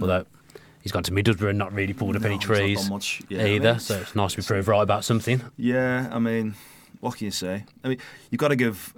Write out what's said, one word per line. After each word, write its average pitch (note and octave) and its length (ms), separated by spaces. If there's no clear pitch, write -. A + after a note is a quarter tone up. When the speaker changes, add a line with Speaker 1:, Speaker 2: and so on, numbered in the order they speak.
Speaker 1:
Although F#2 260
he's - 80
gone F#2 140
to F2 80
Middlesbrough G2+ 380
and G2 80
not G2 140
really G2 200
pulled G2+ 240
up G#2 60
Speaker 2:
No, A2 60
Speaker 1:
any G2+ 100
Speaker 2:
he's G2 100
not A2 80
done G2+ 80
Speaker 1:
trees G2 260
Speaker 2:
much. - 380
Yeah, G2 140
I G#2+ 60
Speaker 1:
either, G#2+ 240
Speaker 2:
mean, A#2 80
Speaker 1:
so G2+ 200
it's - 160
nice G2 160
to - 60
be G2+ 40
proved G2 260
right G#2 140
about G2+ 220
something. A#2+ 360
Speaker 2:
Yeah, B2+ 520
I A#2 80
mean, A2+ 360
what B2 180
can A2 80
you G2+ 40
say? F#2 340
I C3 60
mean, B2+ 80
you've A#2+ 100
gotta C#3+ 160
give A#2 420